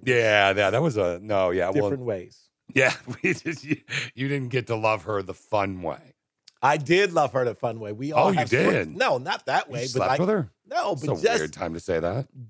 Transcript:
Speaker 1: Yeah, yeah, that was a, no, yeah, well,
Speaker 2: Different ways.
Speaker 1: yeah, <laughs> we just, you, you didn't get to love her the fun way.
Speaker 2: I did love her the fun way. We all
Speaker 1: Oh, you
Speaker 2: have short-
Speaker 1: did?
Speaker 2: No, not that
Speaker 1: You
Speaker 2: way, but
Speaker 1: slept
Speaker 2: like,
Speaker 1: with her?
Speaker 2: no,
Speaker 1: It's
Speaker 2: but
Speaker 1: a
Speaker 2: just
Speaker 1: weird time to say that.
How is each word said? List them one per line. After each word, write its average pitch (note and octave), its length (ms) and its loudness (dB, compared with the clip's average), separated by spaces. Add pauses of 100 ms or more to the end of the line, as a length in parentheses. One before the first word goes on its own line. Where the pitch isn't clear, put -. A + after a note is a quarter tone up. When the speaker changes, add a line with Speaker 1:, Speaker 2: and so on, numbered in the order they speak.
Speaker 1:
Yeah, A2 500 6
yeah, G2+ 160 4
that A#2 120 2
was D3+ 160 0
a, F2 220 0
no, G2 300 2
yeah, F2+ 200 0
well, G#2 200 0
Speaker 2:
Different B2+ 140 -6
ways. F#2+ 340 -8 (360)
Speaker 1:
yeah, C3 180 4 (160)
<laughs> A#2+ 140 -10
we F#3 120 0
just, - 300 -8
you, D3+ 120 -4 (380)
you C3+ 140 -6
didn't C3+ 220 -6
get B2 180 -4
to A#2 80 -2
love A2 280 0
her G#2+ 180 -2
the F#2+ 120 -12
fun G2 480 -2
way. D#2 320 -10 (500)
Speaker 2:
I D3 120 4
did F3 360 2
love D3+ 200 2
her B2+ 120 0
the A2+ 120 -2
fun A2+ 240 -6
way. G#2 100 -8
We C3 220 -8
all D3+ 160 4
Speaker 1:
Oh, - 20 4
you F#3 80 2
Speaker 2:
have D3 120 -2
short- G3 220 4
Speaker 1:
did? F2 240 -2
Speaker 2:
No, G3+ 220 0
not D3+ 280 -6
that D3 200 0
Speaker 1:
You C#3+ 80 -14
Speaker 2:
way, A#2+ 60 -6
but B2+ 100 -6
Speaker 1:
slept A2+ 200 0
Speaker 2:
like, C#3 100 2
Speaker 1:
with F3+ 80 0
her? G3 200 0 (220)
Speaker 2:
no, D4 220 -2
Speaker 1:
It's C#3+ 120 -6
Speaker 2:
but A2+ 140 -2
Speaker 1:
a - 20 -10
Speaker 2:
just A3+ 200 2
Speaker 1:
weird D#2 120 -4
time E2 220 -6
to E2 60 -10
say E2+ 180 -2
that. F#2+ 300 -4 (220)